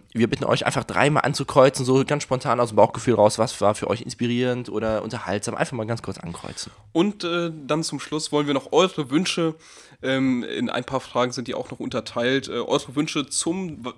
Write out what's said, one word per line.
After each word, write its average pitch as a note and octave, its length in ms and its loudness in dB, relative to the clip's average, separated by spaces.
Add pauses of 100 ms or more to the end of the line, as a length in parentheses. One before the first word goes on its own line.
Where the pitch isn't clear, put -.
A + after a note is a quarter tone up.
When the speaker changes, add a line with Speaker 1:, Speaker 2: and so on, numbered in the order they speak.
(140)
Speaker 1:
wir A2+ 160 2
bitten - 160 -2
euch - 200 2
einfach - 200 -2
dreimal C3+ 380 2
anzukreuzen, C#3 600 4
so C3 200 4
ganz D3 180 -2
spontan B2 380 0
aus A#2 80 2
dem A2 80 -4
Bauchgefühl A2+ 380 4
raus, G#2 240 6
was A2+ 200 0
war G2+ 160 4
für - 140 -4
euch A2 140 -2
inspirierend B2 640 -2
oder G#2+ 340 -2
unterhaltsam, G#2+ 500 -4
einfach - 200 -2
mal A2+ 120 -4
ganz A2+ 160 -4
kurz - 160 -8
ankreuzen. - 540 -12 (220)
Speaker 2:
Und, G3+ 320 2
äh, E3+ 260 -2 (160)
dann D3+ 160 0
zum D3 160 -6
Schluss - 320 -6
wollen D3 160 2
wir C#3+ 60 0
noch C3+ 180 -2
eure E3 380 2
Wünsche, E3 460 0 (460)
ähm, C3 420 2
in G2+ 260 -2
ein B2 160 -2
paar C3 160 -2
Fragen B2 320 0
sind A#2+ 160 -8
die B2 60 -4
auch - 160 -6
noch C3+ 100 -12
unterteilt, B2+ 640 -2
äh, - 40 -8
eure B2 440 -2
Wünsche D3 320 -2
zum E3+ 580 -4
w-, B2 120 -8